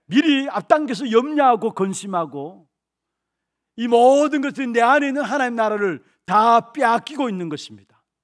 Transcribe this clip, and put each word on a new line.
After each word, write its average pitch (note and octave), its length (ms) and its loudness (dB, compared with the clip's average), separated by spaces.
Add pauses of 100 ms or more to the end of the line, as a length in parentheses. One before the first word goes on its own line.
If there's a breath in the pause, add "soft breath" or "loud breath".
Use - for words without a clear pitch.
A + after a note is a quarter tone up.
미리 C#4 440 2
앞당겨서 A#3+ 600 -2
염려하고 B3 640 2
근심하고 F3+ 920 -6 (1080)
이 A#3 100 -4
모든 C4+ 540 4
것들이 C4+ 260 -6
내 A#3 140 -2
안에 C#4 260 2
있는 C#4 140 -4
하나님 B3 340 -4
나라를 G#3 480 -2 (220 soft breath)
다 A3+ 480 2
빼앗기고 B3 560 -2
있는 F3+ 180 -8
것입니다. A2+ 560 -16 (200)